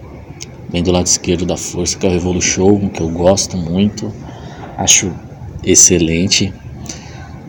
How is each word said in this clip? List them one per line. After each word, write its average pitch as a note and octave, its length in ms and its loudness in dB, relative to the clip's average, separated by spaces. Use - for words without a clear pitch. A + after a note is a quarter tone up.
bem F2 140 0
do F2 80 2
lado F2+ 160 4
esquerdo F2+ 400 0
da E2+ 100 0
força, - 400 -4
que - 80 -4
é G2 40 4
o F2+ 40 2
Revolu F2+ 300 0
Show, G2 380 4
que - 80 -6
eu E2 80 0
gosto F2 480 2
muito, G2+ 560 0
acho F#2 360 0
excelente. F2 920 4